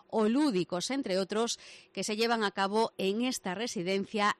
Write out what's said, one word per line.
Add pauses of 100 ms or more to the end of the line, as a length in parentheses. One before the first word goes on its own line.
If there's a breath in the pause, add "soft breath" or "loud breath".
o
lúdicos,
entre
otros, (360 loud breath)
que
se
llevan
a
cabo
en
esta
residencia